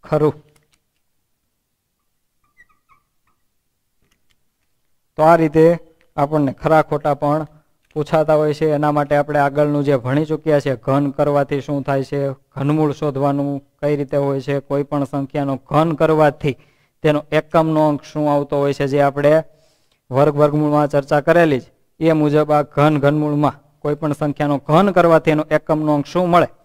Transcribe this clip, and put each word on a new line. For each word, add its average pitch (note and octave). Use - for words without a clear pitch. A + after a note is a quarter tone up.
ખરું. D3+
તો -
આ E3
રીતે D#3+
આપણને D3
ખરા D#3
ખોટા D3
પણ D3
પૂછાતા D#3
હોય D3+
છે. D#3
એના D3
માટે D3
આપણે D3
આગળનું D3
જે C#3
ભણી C3
ચૂક્યા D3+
છે, C#3
ઘન C#3
કરવાથી C#3+
શું C#3+
થાય C#3
છે, C#3+
ઘનમૂળ D3
શોધવાનું C#3+
કઈ D3
રીતે C#3+
હોય C#3
છે, C#3
કોઈ C#3+
પણ C#3+
સંખ્યાનો C#3
ઘન D3+
કરવાથી D3+
તેનો D3+
એકમનો D#3
અંક D3
શું D3+
આવતો C#3+
હોય C#3+
છે, C#3+
જે C#3+
આપણે C#3+
વર્ગ C#3+
વર્ગમૂળમાં D3
ચર્ચા C#3+
કરેલી D#3+
છે, -
એ D#3+
મુજબ D3+
આ D3
ઘન D3
ઘનમૂળમાં D3
કોઈ D3
પણ D3
સંખ્યાનો D3
ઘન F3+
કરવાથી E3
એનો D3+
એકમનો D3+
અંક C#3+
શું F3+
મળે E3+